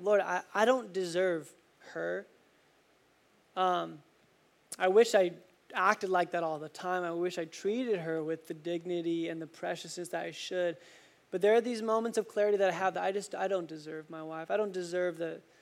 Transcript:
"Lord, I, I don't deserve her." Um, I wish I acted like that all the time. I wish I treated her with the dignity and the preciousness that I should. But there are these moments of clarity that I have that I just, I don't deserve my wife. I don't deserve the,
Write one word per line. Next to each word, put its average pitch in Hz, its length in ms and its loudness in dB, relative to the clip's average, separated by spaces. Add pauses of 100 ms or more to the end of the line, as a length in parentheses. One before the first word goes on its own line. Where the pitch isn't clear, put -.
"Lord, 202 180 4
I, 180 220 0 (120)
I 208 120 4
don't 240 260 2
deserve 175 580 0 (440)
her." 175 340 -6 (1300)
Um, 170 440 0 (800)
I 185 120 2
wish 220 260 8
I 180 160 4 (420)
acted 202 360 2
like 175 220 2
that 170 120 -2
all 156 160 -4
the 151 80 -10
time. 180 380 -4
I 165 60 -4
wish 175 260 -4
I 165 80 -4
treated 208 540 -2
her 160 220 -4
with 160 260 -6
the 170 60 -8
dignity 170 760 -4
and 165 120 -8
the 156 60 -10
preciousness 175 640 -8
that 170 160 -6
I 170 60 -8
should. 175 440 -2 (560)
But 185 100 -4
there 208 120 8
are 233 80 8
these 226 200 -2
moments 226 360 0
of 220 100 0
clarity 208 300 2
that 190 120 4
I 170 40 2
have 180 220 0
that 180 80 -2
I 190 80 2
just, 196 240 -6
I 190 120 -2
don't 185 200 -2
deserve 156 420 -12
my 160 140 -12
wife. 160 280 -8
I 202 60 2
don't 208 160 0
deserve 180 440 -2
the, 165 220 -6 (220)